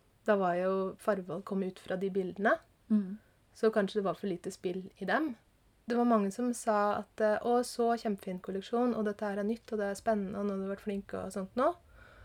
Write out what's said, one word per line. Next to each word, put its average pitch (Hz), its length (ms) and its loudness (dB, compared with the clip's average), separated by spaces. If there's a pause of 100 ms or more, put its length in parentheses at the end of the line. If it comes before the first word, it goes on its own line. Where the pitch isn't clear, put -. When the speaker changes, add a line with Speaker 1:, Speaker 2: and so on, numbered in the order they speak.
(240)
Speaker 1:
da 214 120 4
var 185 180 2
jo 190 440 0
farvevalg 190 460 -2
kom 190 200 -2
ut 190 140 -6
fra - 180 -6
de 190 140 -2
bildene, 196 480 0 (320)
Speaker 2:
Mm. 208 280 2 (380)
Speaker 1:
så 220 160 2
kanskje 196 220 2
det 208 100 0
var 175 100 0
for 208 140 -6
lite 185 240 -4
spill 185 360 -6 (120)
i 196 40 -8
dem. 247 320 0 (520)
Det 233 80 0
var 240 80 4
mange 214 280 4
som 247 200 -2
sa 208 460 2
at, - 220 -8
eh, 214 180 4
«Å, 240 260 2
så 233 320 0
kjempefin 196 440 -4
kolleksjon, 233 560 0
og 220 80 0
dette 208 200 -2
her 202 140 -2
er 202 60 0
nytt, 226 280 -4
og 214 60 -2
det 202 80 -2
er 202 80 -2
spennende, 202 440 0
og 202 80 -2
nå 202 40 0
har 196 80 -2
du 196 160 -4
vært 196 100 -10
flink», 196 300 -6
og 190 180 -6
sånt 190 240 -8
nå. 262 120 4 (560)